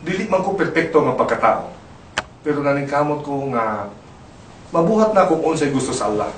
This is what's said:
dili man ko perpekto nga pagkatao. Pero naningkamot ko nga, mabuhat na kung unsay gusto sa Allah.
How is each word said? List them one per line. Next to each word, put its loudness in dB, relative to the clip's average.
dili -4
man 0
ko -2
perpekto 2
nga 0
pagkatao. 0
Pero -2
naningkamot 0
ko -4
nga, -2
mabuhat 4
na 6
kung 2
unsay 2
gusto -2
sa -2
Allah. -2